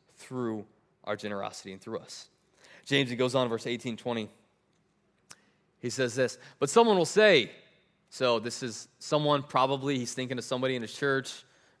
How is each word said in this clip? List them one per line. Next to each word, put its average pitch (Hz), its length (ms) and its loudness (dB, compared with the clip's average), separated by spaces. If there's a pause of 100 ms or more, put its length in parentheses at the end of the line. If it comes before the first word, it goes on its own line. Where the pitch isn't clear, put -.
(180)
through 113 480 -6 (380)
our 104 120 -4
generosity 101 560 -8
and 95 80 -18
through 113 200 -10
us. - 280 -18 (560)
James, 139 260 0
he 123 60 -6
goes 123 180 0
on 131 100 2
in 120 60 -2
verse 113 160 -4
eighteen, 123 320 -6
twenty. 113 320 -6 (1500)
He 120 100 -6
says 123 240 -2
this, 127 240 -2 (200)
"But 143 120 0
someone 233 260 8
will 175 80 4
say," 175 460 6 (580)
so 123 300 2
this 113 240 -8
is 117 260 -8 (100)
someone, 147 440 0
probably 135 560 0
he's 120 160 -6
thinking 127 240 -6
of 117 60 -6
somebody 131 300 0
in 123 60 -4
his 110 140 -8
church, 135 500 -2 (360)